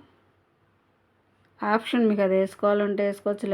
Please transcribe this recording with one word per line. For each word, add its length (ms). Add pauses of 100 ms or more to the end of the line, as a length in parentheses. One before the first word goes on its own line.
(1600)
ఆప్షన్, 500
మీకు 180
అది 140
వేసుకోవాలంటే 680
వేసుకోవచ్చు, 460